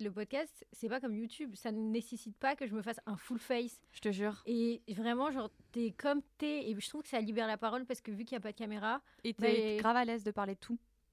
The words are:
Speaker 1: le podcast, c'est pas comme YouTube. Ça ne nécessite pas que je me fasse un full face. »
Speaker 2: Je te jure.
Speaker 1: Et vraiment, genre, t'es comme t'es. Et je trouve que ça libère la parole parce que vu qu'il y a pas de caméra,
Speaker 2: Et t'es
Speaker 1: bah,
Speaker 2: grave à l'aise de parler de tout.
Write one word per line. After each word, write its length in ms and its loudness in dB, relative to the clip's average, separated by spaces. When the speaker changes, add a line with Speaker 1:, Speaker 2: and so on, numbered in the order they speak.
Speaker 1:
le 100 -2
podcast, 600 -4
c'est 160 -4
pas 120 -2
comme 140 -2
YouTube. 420 -6
Ça 160 -4
ne 60 -2
nécessite 600 -2
pas 180 2
que 100 -4
je 80 -4
me 60 -2
fasse 240 -4
un 120 -4
full 220 -4
face. » 420 -2
Speaker 2:
Je 80 -16
te 100 2
jure. 360 0
Speaker 1:
Et 420 2
vraiment, 420 2
genre, 200 -2
t'es 240 0
comme 260 2
t'es. 320 0
Et 100 0
je 80 -6
trouve 140 -8
que 60 -12
ça 120 0
libère 280 0
la 100 0
parole 260 -2
parce 160 -4
que 120 -8
vu 120 -4
qu'il 100 -8
y 40 0
a 20 -8
pas 120 -6
de 40 -10
caméra, 460 -2
Speaker 2:
Et 100 0
t'es 420 6
Speaker 1:
bah, 60 0
Speaker 2:
grave 140 6
à 100 6
l'aise 180 0
de 60 0
parler 240 0
de 60 -14
tout. 180 -2